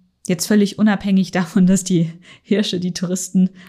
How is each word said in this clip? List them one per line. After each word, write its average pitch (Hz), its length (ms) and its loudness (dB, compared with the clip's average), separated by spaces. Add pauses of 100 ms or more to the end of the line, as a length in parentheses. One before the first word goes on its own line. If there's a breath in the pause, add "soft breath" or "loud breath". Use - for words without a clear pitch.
(280)
jetzt - 200 -4
völlig 202 320 2
unabhängig 196 520 0
davon, 180 360 0
dass 190 180 2
die 170 240 0 (320 loud breath)
Hirsche 208 400 -2
die 180 120 -4
Touristen 185 560 -2 (200 loud breath)